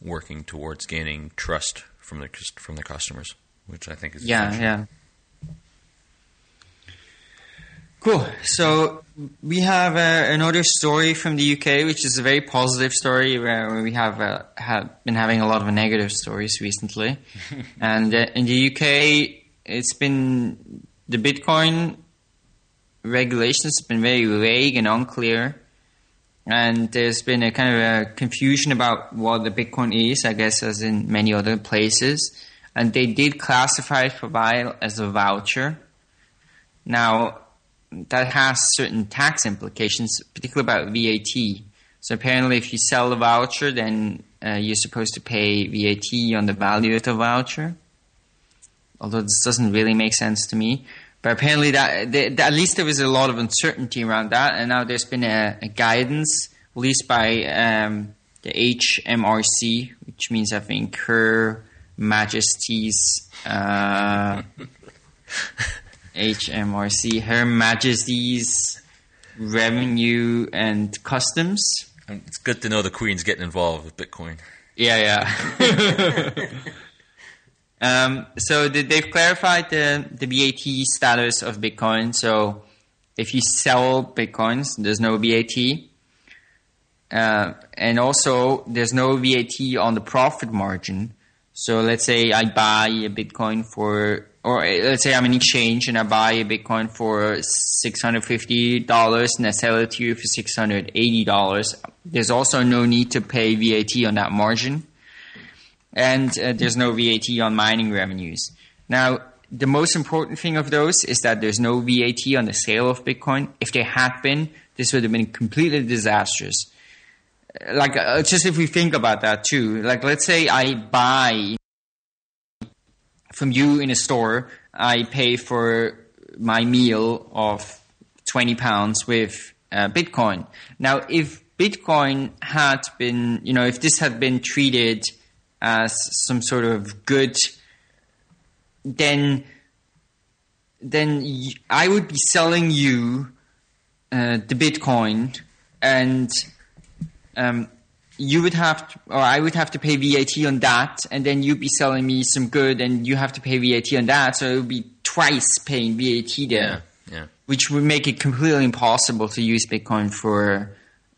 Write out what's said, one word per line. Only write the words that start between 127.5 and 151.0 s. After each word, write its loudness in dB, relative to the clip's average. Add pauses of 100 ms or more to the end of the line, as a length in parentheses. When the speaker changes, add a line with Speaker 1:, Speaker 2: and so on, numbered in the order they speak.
Speaker 2:
twenty 0
pounds 0
with, -2 (180)
uh, 0
Bitcoin. 0 (320)
Now, 0
if -2 (160)
Bitcoin 0 (100)
had 2 (160)
been, 0
you 0
know, 4
if 0
this 2
had -2
been 0
treated 0 (560)
as 0 (320)
some -2
sort 0
of -4
good, 2 (1500)
then, 0 (1400)
then 0
y-, -6 (160)
I 4
would 2
be 2 (100)
selling 4
you, 2 (800)
uh, 0
the -4
Bitcoin, 0 (420)
and, 2 (1080)
um, -2 (500)
you 2
would 2
have 0
to, -20
or -4
I 4
would 0
have 0
to -6
pay 2
V 4
A 4
T 0
on 2
that, 2 (100)